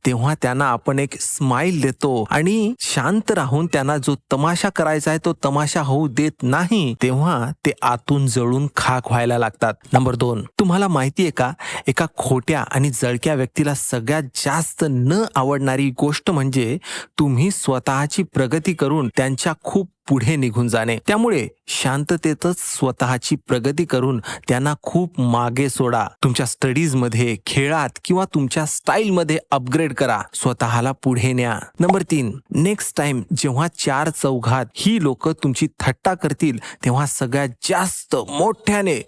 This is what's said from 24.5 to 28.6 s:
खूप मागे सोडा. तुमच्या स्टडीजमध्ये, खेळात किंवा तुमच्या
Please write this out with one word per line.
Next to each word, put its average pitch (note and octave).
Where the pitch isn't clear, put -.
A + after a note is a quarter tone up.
खूप F3
मागे A#2+
सोडा. A#2+
तुमच्या B2+
स्टडीजमध्ये, B2
खेळात C#3+
किंवा F#3
तुमच्या D3+